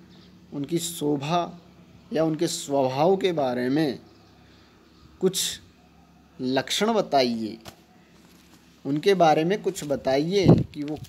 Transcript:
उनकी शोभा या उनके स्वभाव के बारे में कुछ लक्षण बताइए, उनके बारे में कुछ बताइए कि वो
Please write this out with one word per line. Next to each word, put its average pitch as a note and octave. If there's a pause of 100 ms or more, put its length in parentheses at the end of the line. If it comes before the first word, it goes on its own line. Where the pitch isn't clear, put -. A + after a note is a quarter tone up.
(540)
उनकी C#3+
शोभा D3+ (540)
या D3+
उनके D#3+
स्वभाव C#3
के F#3+
बारे B2+
में C#3 (1200)
कुछ - (840)
लक्षण C3
बताइए, B2 (1300)
उनके D3+
बारे D#3+
में G3
कुछ F3+
बताइए D3
कि -
वो D3